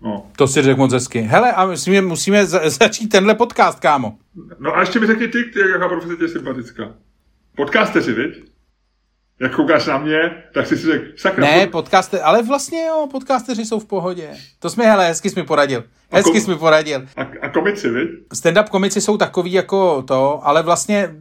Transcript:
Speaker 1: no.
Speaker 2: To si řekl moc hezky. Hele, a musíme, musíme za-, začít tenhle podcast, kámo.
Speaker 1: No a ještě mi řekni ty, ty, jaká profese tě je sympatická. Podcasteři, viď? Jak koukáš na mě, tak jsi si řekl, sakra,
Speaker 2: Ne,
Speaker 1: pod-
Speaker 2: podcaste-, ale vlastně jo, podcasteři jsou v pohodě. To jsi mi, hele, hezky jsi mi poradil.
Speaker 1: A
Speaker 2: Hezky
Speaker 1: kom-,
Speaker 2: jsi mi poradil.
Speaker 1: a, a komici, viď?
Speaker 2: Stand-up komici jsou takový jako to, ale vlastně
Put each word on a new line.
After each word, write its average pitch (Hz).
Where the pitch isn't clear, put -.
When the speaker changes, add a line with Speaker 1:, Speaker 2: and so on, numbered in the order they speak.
Speaker 1:
no. 104
Speaker 2:
To 143
si 151
řekl 135
moc 131
hezky. 123
Hele, 180
a 190
musíme, 185
musíme 190
za-, 165
začít 220
tenhle 208
podcast, 214
kámo. 135
Speaker 1:
No 151
a 180
ještě 220
mi 214
řekni 226
ty, 233
ty, -
jaká 175
profese 170
tě 165
je 156
sympatická. 123
Podcasteři, 143
viď? 120
Jak 127
koukáš -
na 139
mě, 156
tak 131
jsi -
si 160
řekl, 151
sakra, 185
Speaker 2:
Ne, 170
Speaker 1:
pod- 170
Speaker 2:
podcaste-, 180
ale 190
vlastně 277
jo, 311
podcasteři 254
jsou 220
v 208
pohodě. 180
To 170
jsi 180
mi, 233
hele, 202
hezky 165
jsi 185
mi 151
poradil. 139
Speaker 1:
A 151
Speaker 2:
Hezky 175
Speaker 1:
kom-, 208
Speaker 2:
jsi 113
mi 175
poradil. 156
Speaker 1:
a, 139
a 139
komici, 170
viď? 131
Speaker 2:
Stand-up 190
komici 196
jsou 208
takový 180
jako 185
to, 139
ale 151
vlastně 170